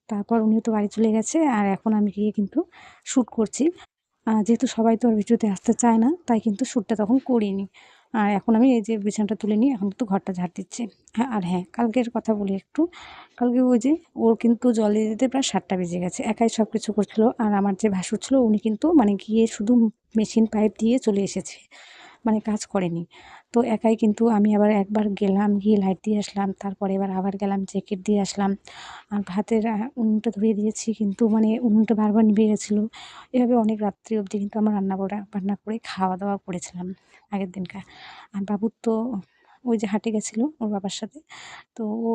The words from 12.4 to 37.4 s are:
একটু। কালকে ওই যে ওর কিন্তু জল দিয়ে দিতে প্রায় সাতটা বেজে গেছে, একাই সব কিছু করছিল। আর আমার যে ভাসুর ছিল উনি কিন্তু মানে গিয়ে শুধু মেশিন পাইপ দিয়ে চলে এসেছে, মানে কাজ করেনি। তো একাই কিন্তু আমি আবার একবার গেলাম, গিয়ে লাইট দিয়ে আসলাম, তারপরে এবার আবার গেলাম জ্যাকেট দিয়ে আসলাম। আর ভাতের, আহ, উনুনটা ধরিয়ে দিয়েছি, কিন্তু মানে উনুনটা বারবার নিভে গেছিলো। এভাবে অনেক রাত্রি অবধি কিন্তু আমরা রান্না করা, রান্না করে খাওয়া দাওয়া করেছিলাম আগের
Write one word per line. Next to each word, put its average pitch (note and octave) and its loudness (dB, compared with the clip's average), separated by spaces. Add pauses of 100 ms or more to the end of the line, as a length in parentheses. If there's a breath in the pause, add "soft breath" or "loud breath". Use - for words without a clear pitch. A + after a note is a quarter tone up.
একটু। - -6 (560 loud breath)
কালকে B3 2
ওই B3 4
যে C4 2 (240)
ওর A3+ 4
কিন্তু A#3 2
জল G#3+ 2
দিয়ে G#3+ 0
দিতে A3 -2
প্রায় C4+ -2
সাতটা F#3+ -2
বেজে F3+ -4
গেছে, F3+ -6
একাই A3+ 0
সব G#3+ 2
কিছু A3 -4
করছিল। G#3 0 (160)
আর G#3+ 0
আমার G3 2
যে A3 0
ভাসুর F#3+ -2
ছিল - -4 (140)
উনি G#3 4
কিন্তু A3 -2
মানে G#3+ 6
গিয়ে A3 0
শুধু A3+ -2 (440)
মেশিন A3 2
পাইপ G#3+ 0
দিয়ে A3+ 2
চলে G3+ 0
এসেছে, - -6 (640 loud breath)
মানে A3 2
কাজ G#3+ -4
করেনি। E3+ -2 (460 loud breath)
তো - 2 (160)
একাই A3 2
কিন্তু G#3+ 2
আমি G#3 4
আবার G#3 4 (120)
একবার G#3 -2
গেলাম, G3+ 0
গিয়ে G#3 4
লাইট F#3+ 0
দিয়ে G#3+ -2
আসলাম, G3 -4 (120)
তারপরে G3 -4
এবার G3 -2
আবার F#3+ -2
গেলাম G3 -2
জ্যাকেট F#3+ -6
দিয়ে G#3 2
আসলাম। G3 -2 (600 loud breath)
আর G#3 -4
ভাতের, G#3 -2
আহ, G#3+ -4 (140)
উনুনটা A3 0
ধরিয়ে G#3+ 0
দিয়েছি, G#3 -4
কিন্তু G3+ -2
মানে G#3+ 2 (120)
উনুনটা A3 4
বারবার G#3+ 2
নিভে G#3+ 4
গেছিলো। G#3 0 (500 loud breath)
এভাবে B3 2
অনেক A3 2
রাত্রি G#3 -6
অবধি G3+ -4
কিন্তু G3+ -4
আমরা G#3+ 2
রান্না G3 -2
করা, G3 -4 (140)
রান্না G3+ -4
করে A3 -8
খাওয়া F#3 -4
দাওয়া G3+ -4
করেছিলাম F3+ -10 (440 soft breath)
আগের G3 -4